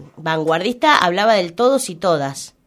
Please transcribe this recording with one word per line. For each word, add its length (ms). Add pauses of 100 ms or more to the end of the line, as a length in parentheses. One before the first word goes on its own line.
(160)
vanguardista, 800
hablaba 380
del 200
todos 360
y 60
todas. 560 (140)